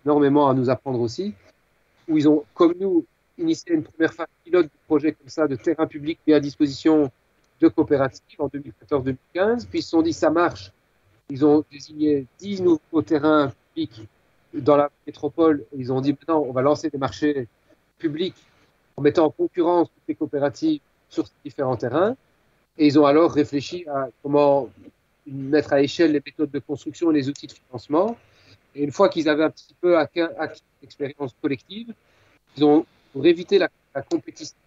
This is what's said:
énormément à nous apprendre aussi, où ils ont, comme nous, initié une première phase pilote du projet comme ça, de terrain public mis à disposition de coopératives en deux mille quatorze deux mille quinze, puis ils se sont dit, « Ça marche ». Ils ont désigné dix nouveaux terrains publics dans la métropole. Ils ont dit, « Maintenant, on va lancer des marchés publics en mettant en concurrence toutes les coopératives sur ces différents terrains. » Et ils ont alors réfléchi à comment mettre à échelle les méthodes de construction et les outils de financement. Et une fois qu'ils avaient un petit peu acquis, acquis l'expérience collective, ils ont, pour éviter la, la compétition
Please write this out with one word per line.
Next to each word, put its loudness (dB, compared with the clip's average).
énormément 4
à 2
nous 0
apprendre -4
aussi, -4
où 2
ils 4
ont, 4
comme 4
nous, 0
initié -4
une -2
première -2
phase -10
pilote 2
du -20
projet 0
comme -20
ça, -2
de -4
terrain -2
public -8
mis 4
à 4
disposition 0
de 4
coopératives -2
en -4
deux -10
mille -14
quatorze -4
deux -4
mille -10
quinze, -2
puis -8
ils -4
se -14
sont 4
dit, « 0
Ça 2
marche ». -2
Ils 0
ont 4
désigné -4
dix -8
nouveaux 0
terrains 0
publics -10
dans 2
la 0
métropole. -2
Ils -8
ont -2
dit, « 0
Maintenant, -2
on -10
va -2
lancer 0
des -8
marchés -2
publics -6
en -8
mettant 4
en 0
concurrence 0
toutes -16
les -6
coopératives -4
sur -6
ces -20
différents -4
terrains. » -2
Et 4
ils 6
ont 8
alors 4
réfléchi -4
à -6
comment 2
mettre -2
à 4
échelle 2
les -2
méthodes -6
de -8
construction -6
et 2
les 0
outils -10
de -20
financement. -4
Et -8
une -4
fois 4
qu'ils -2
avaient 0
un 0
petit -20
peu 4
acquis, -2
acquis -6
l'expérience -10
collective, -8
ils 2
ont, 4
pour -2
éviter 2
la, 2
la -6
compétition -8